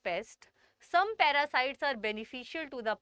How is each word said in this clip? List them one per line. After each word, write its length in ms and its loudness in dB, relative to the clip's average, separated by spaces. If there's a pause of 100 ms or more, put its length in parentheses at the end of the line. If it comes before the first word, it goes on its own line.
pest, 320 -4 (560)
some 260 4
parasites 600 2
are 180 0
beneficial 720 -6
to 80 -8
the 200 0